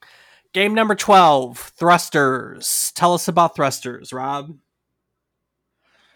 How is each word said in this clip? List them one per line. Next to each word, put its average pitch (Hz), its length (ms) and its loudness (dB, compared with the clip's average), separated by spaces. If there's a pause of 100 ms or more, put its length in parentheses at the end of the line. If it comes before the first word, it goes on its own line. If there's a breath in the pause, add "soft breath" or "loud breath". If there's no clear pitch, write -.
(540 soft breath)
Game 202 200 0
number 220 220 0
twelve, 151 640 4
Thrusters. 135 1400 -2
Tell 175 180 2
us 170 140 -4
about 165 280 0
Thrusters, 131 580 -6
Rob. 143 440 -10 (1600)